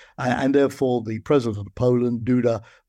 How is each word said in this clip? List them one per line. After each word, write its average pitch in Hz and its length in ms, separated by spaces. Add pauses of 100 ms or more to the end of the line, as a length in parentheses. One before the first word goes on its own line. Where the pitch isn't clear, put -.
(180)
a-, 139 60
and 135 300
therefore 135 480
the 110 180
President 120 380
of 101 160
Poland, 120 520
Duda, 117 340 (280)